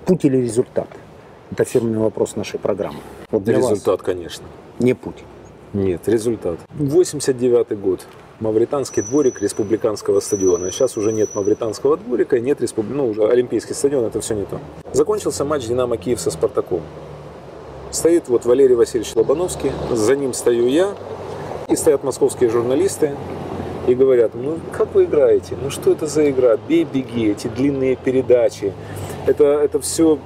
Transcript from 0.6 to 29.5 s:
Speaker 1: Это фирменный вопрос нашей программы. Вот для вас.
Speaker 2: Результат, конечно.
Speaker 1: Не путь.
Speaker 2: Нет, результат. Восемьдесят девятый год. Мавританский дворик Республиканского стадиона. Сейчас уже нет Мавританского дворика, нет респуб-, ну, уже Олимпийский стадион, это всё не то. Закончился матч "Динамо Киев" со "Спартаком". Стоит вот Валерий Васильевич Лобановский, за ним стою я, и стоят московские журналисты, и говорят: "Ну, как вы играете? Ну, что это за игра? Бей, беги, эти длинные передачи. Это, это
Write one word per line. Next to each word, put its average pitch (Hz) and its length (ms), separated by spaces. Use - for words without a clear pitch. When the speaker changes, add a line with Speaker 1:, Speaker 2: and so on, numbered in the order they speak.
Speaker 1:
Это - 140
фирменный 113 360
вопрос 110 360
нашей - 220
программы. 90 400
Вот 107 120
для 117 160
вас. 127 120
Speaker 2:
Результат, 98 320
конечно. 90 420
Speaker 1:
Не 123 140
путь. - 320
Speaker 2:
Нет, 95 340
результат. 107 520
Восемьдесят 143 640
девятый 120 400
год. 95 280
Мавританский 113 640
дворик 127 380
Республиканского 101 800
стадиона. 92 500
Сейчас 123 280
уже 107 120
нет 107 240
Мавританского 107 600
дворика, 202 420
нет 131 220
респуб-, 110 300
ну, 135 180
уже 107 180
Олимпийский 120 460
стадион, 139 320
это 107 160
всё - 140
не 101 100
то. 78 160
Закончился 156 520
матч 143 220
"Динамо 120 300
Киев" 110 240
со - 100
"Спартаком". 101 520
Стоит 170 380
вот 117 160
Валерий 123 300
Васильевич 113 400
Лобановский, 139 580
за 120 260
ним 135 180
стою 120 320
я, 180 280
и - 80
стоят - 280
московские 127 460
журналисты, 139 640
и 123 80
говорят: 123 400
"Ну, 139 240
как 214 220
вы 190 100
играете? 123 580
Ну, 139 80
что - 220
это 160 140
за 147 220
игра? 127 300
Бей, 165 160
беги, 123 460
эти 101 160
длинные 131 500
передачи. 120 760
Это, 135 180
это 147 360